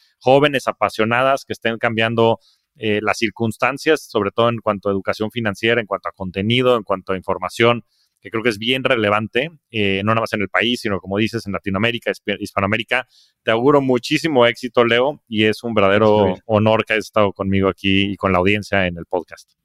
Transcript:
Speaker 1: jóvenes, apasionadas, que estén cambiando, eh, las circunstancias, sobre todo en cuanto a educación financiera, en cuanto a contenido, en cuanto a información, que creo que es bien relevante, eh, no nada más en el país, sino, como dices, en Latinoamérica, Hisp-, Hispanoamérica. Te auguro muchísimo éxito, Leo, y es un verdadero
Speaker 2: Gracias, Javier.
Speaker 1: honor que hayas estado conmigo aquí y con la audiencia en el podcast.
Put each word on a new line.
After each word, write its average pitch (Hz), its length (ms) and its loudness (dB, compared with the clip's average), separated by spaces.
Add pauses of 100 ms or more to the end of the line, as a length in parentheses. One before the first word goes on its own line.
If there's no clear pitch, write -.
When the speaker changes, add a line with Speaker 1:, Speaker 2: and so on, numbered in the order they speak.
(200)
Speaker 1:
jóvenes, 139 480 2
apasionadas, 117 760 0
que 107 100 -8
estén 117 240 -4
cambiando, 113 600 2 (360)
eh, 107 280 -2
las 104 160 -2
circunstancias, 123 880 -2
sobre 101 220 -2
todo 117 180 2
en 117 100 -2
cuanto 101 300 -4
a 98 40 0
educación 101 380 -4
financiera, 113 500 -2
en 107 60 -8
cuanto 92 220 -6
a - 40 -10
contenido, 107 640 0
en 110 60 -4
cuanto 95 300 -6
a 95 60 -4
información, 98 640 -2 (360)
que 98 100 -20
creo 113 120 -6
que 120 60 0
es 104 100 -2
bien 127 240 -2
relevante, 110 680 0 (200)
eh, 98 340 -2
no 110 80 2
nada 113 100 0
más 110 100 -4
en 110 80 -4
el 95 80 -4
país, 117 320 -2
sino, 101 180 -4
como 98 200 -6
dices, 110 280 -4
en 101 60 -8
Latinoamérica, 101 580 -4
Hisp-, 98 300 -8
Hispanoamérica. 110 680 -4 (360)
Te 117 80 -2
auguro 135 320 4
muchísimo 131 640 0
éxito, 120 380 0
Leo, 123 440 0
y 110 160 0
es 107 180 0
un 117 120 -6
verdadero 104 420 4
Speaker 2:
Gracias, 101 120 4
Javier. - 180 -4
Speaker 1:
honor 110 380 2
que 113 100 -2
hayas 104 100 -2
estado 104 280 0
conmigo 98 360 0
aquí 98 440 0
y 90 40 -8
con 95 160 0
la 90 60 2
audiencia 98 480 0
en 87 100 -4
el 82 80 -12
podcast. - 480 -8 (120)